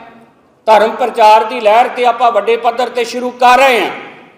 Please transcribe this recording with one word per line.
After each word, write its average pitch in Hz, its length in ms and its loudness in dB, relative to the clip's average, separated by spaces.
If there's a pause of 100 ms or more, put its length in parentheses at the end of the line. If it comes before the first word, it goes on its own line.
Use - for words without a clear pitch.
(680)
ਧਰਮ 214 240 2
ਪ੍ਰਚਾਰ 220 540 2
ਦੀ 240 160 -10
ਲਹਿਰ 226 280 2
ਤੇ 247 180 -4
ਆਪਾਂ 233 260 0
ਵੱਡੇ 208 240 -2
ਪੱਧਰ 233 320 -4
ਤੇ 240 160 -6
ਸ਼ੁਰੂ 247 260 -8
ਕਰ 247 280 2
ਰਹੇ 262 220 2
ਹਾਂ। 156 100 -4 (480)